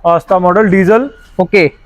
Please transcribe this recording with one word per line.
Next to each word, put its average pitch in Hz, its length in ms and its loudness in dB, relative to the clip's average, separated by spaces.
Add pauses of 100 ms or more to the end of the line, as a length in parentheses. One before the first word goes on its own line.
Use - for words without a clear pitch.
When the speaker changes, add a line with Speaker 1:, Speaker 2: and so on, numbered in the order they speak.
Speaker 1:
ਆਸਤਾ 170 320 -2
ਮਾਡਲ 185 300 0
ਡੀਜ਼ਲ। 196 400 0 (320)
Speaker 2:
ਓਕੇ। 175 300 0 (140)